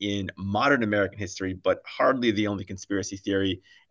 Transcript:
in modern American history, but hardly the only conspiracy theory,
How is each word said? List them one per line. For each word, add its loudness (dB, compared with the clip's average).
in -4
modern 2
American 0
history, -4
but 2
hardly 2
the 2
only -4
conspiracy -4
theory, 0